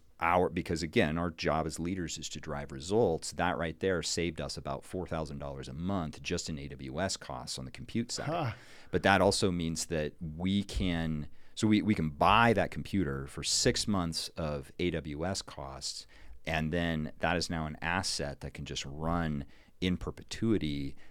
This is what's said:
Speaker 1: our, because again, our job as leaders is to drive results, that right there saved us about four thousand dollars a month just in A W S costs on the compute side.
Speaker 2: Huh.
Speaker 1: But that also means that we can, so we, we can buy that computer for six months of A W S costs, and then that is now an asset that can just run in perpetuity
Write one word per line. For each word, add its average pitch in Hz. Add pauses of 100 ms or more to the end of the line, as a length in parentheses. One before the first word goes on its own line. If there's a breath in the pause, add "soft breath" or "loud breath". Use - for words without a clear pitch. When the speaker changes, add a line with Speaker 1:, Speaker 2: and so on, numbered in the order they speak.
(180)
Speaker 1:
our, 87
because 82
again, 82
our 87
job 78
as 80
leaders 85
is 78
to 76
drive 71
results, 82
that 87
right 80
there 92
saved 85
us 71
about 69
four 90
thousand 76
dollars 69
a 64
month 85
just -
in 76
A 69
W 67
S 95
costs -
on 65
the 64
compute -
side. -
Speaker 2:
Huh. 147 (380 loud breath)
Speaker 1:
But 90
that 98
also 98
means 82
that 76 (220)
we 95
can, 82 (280 soft breath)
so 107
we, 107
we 104
can 80
buy 98
that 87
computer 73
for 71
six -
months 87
of 73
A 87
W 76
S 95
costs, - (400 soft breath)
and 78
then 82
that 85
is 82
now 80
an 76
asset 80
that 71
can 76
just 69
run 78 (360 soft breath)
in 90
perpetuity 76 (140 soft breath)